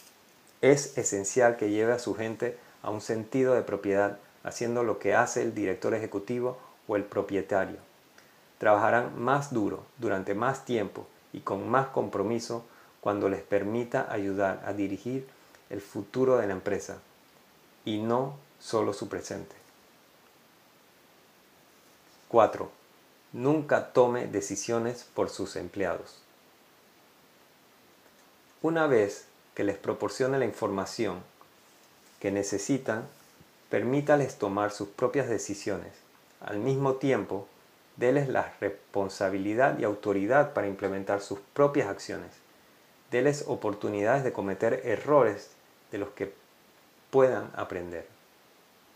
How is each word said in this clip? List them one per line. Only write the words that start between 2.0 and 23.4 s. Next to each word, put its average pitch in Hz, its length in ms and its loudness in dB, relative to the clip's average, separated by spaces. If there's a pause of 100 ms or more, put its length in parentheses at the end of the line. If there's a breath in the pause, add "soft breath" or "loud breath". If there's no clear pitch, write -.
gente 113 440 -4 (260 loud breath)
a - 60 -6
un 107 120 -6
sentido 127 520 0
de 117 80 4
propiedad, 101 580 0 (240 loud breath)
haciendo 120 400 -2
lo 107 160 0
que 98 160 2
hace 120 260 4
el 117 120 -2
director 104 400 -2
ejecutivo 120 640 -4 (300 loud breath)
o 107 80 0
el 101 80 0
propietario. 95 720 -2 (800 soft breath)
Trabajarán 110 640 4
más 139 320 2
duro, 98 300 0 (140)
durante 101 360 -2
más 123 320 -2
tiempo 107 420 -4 (260)
y 98 80 -10
con 104 280 -4
más 135 180 2
compromiso 117 760 -2 (380 loud breath)
cuando 101 260 0
les 98 140 0
permita 113 720 -2
ayudar 98 540 -2
a 101 80 -4
dirigir 101 540 -6 (420 loud breath)
el 101 120 -10
futuro 127 560 2
de 110 100 2
la 95 60 -2
empresa 92 460 -4 (840)
y 107 140 -4
no 123 360 -2 (240)
solo 107 340 -2
su 104 160 -8
presente. 92 460 -10 (2750)
Cuatro, 104 420 4 (600)
nunca 139 640 2